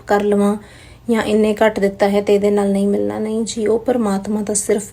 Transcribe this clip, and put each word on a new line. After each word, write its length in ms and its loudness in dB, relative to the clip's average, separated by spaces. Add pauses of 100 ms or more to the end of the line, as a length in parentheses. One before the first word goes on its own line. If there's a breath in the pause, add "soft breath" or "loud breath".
ਕਰ 160 2
ਲਵਾਂ 340 2 (540 loud breath)
ਜਾਂ 120 2
ਇਹਨੇ 320 2
ਘੱਟ 260 0
ਦਿੱਤਾ 280 0
ਹੈ 140 2
ਤੇ 120 2
ਇਹਦੇ 160 2
ਨਾਲ 220 2
ਨਹੀਂ 160 0
ਮਿਲਣਾ। 300 -2
ਨਹੀਂ 260 -4
ਜੀ, 220 -6
ਉਹ 120 2
ਪਰਮਾਤਮਾ 640 -2
ਤਾਂ 120 -4
ਸਿਰਫ 380 -2